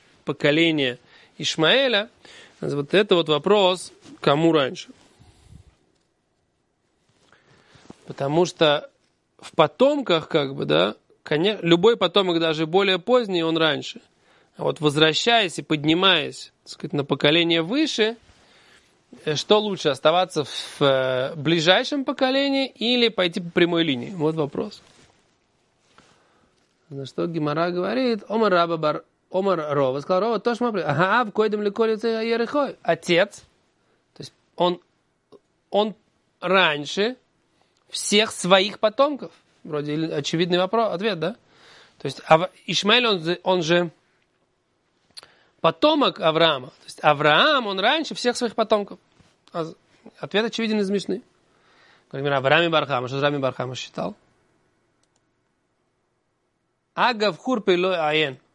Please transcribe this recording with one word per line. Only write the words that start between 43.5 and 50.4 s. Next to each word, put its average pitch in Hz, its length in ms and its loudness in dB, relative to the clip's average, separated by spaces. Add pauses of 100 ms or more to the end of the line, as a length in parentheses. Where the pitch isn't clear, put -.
же 170 280 0 (1700)
потомок 254 600 2
Авраама. 160 480 2
То - 160 -20
есть - 180 -20
Авраам, 165 640 4
он 196 140 -6
раньше 254 340 -2
всех 240 220 -4
своих 233 180 -6
потомков. 208 440 -2 (540)
А 170 120 -6
з-, 160 100 -12 (440)
ответ 190 260 -2